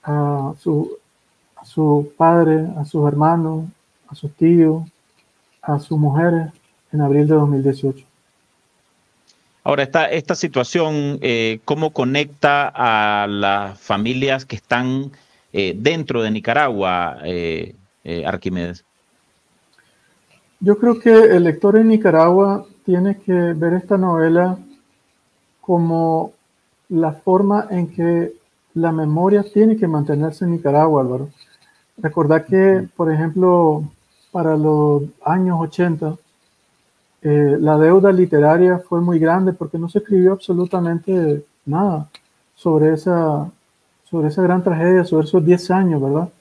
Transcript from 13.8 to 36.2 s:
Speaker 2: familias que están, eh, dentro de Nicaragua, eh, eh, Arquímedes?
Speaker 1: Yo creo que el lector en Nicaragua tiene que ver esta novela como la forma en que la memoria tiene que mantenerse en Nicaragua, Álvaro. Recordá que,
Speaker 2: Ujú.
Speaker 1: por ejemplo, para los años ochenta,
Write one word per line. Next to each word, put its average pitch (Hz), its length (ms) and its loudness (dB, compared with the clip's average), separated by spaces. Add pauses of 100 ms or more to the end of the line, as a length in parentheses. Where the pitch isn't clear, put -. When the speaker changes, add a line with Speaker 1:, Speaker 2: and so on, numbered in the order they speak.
Speaker 2:
familias 131 640 -4
que - 100 -14
están, 127 560 -4 (420)
eh, 92 240 -4
dentro 135 460 -4
de 107 80 -4
Nicaragua, 98 920 -2
eh, 82 500 -8 (300)
eh, 82 200 -10
Arquímedes? 90 600 -8 (1800)
Speaker 1:
Yo 202 180 2
creo 233 220 0
que 233 100 4
el 220 320 8
lector 175 340 2
en 220 120 6
Nicaragua 196 760 2 (200)
tiene 190 340 0
que 190 140 -4
ver 170 400 0
esta 185 260 -2
novela 175 600 2 (1040)
como 165 720 -2 (580)
la 165 220 -2
forma 196 580 0
en 175 180 -4
que 170 460 -2 (400)
la 165 180 0
memoria 160 500 0
tiene 214 340 2
que 208 120 -2
mantenerse 151 560 -4
en 175 80 -2
Nicaragua, 151 480 2
Álvaro. 127 300 -6 (680)
Recordá 160 480 -2
que, 190 320 2
Speaker 2:
Ujú. 185 180 -6
Speaker 1:
por 160 160 -2
ejemplo, 160 720 0 (460)
para 160 260 -2
los 151 480 0 (200)
años 180 360 0
ochenta, 165 540 -4 (1080)